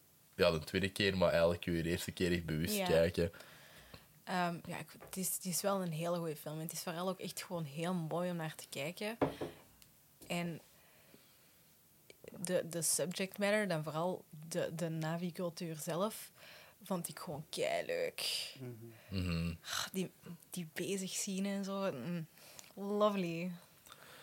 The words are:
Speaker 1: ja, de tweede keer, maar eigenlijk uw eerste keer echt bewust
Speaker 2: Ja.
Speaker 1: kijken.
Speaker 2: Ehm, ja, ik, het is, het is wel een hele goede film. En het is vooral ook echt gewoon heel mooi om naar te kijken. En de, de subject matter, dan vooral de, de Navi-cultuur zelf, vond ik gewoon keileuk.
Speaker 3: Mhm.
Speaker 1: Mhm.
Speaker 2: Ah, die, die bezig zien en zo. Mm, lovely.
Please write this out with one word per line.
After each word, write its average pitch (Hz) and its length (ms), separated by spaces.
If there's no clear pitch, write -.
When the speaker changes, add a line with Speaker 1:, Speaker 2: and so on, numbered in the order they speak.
Speaker 1:
ja, 90 160
de 82 80
tweede 92 300
keer, 98 280
maar 87 140
eigenlijk 85 340
uw 87 180
eerste 82 300
keer 87 200
echt 87 140
bewust 80 300
Speaker 2:
Ja. 202 100
Speaker 1:
kijken. 85 460
Speaker 2:
Ehm, 175 400
ja, 170 140
ik, 160 80
het - 120
is, 185 180
het - 100
is 180 160
wel 196 220
een 170 100
hele 170 260
goede 160 180
film. 156 200
En 160 60
het 160 100
is 160 100
vooral 175 260
ook 180 120
echt - 220
gewoon 170 220
heel 165 300
mooi 170 360
om 175 60
naar 156 180
te - 140
kijken. 180 500
En 175 340
de, 175 260
de 165 120
subject 180 560
matter, 202 300
dan 160 140
vooral 156 420
de, 165 280
de 165 120
Navi-cultuur 165 880
zelf, 175 540
vond 180 260
ik 151 100
gewoon 151 300
keileuk. - 1120
Speaker 3:
Mhm. 113 680
Speaker 1:
Mhm. 82 360
Speaker 2:
Ah, - 300
die, 185 180
die 170 220
bezig 185 380
zien 196 360
en 196 180
zo. 196 280
Mm, 160 340
lovely. 196 760